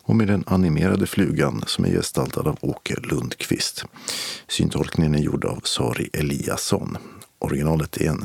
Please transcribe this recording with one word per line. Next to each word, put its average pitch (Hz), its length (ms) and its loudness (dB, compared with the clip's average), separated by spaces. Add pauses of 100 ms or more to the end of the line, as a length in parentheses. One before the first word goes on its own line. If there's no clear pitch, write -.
och 113 140 2
med 110 120 6
den 98 200 4
animerade 92 600 4
flugan - 600 2
som - 180 0
är 50 40 2
gestaltad - 580 0
av - 140 0
Åke - 380 -4
Lundqvist. - 840 -2 (640)
Syntolkningen 76 680 0
är 76 40 4
gjord - 260 0
av - 180 -4
Sari - 500 -2
Eliasson. - 840 -2 (420)
Originalet 76 580 0
är 76 120 2
en 78 160 -2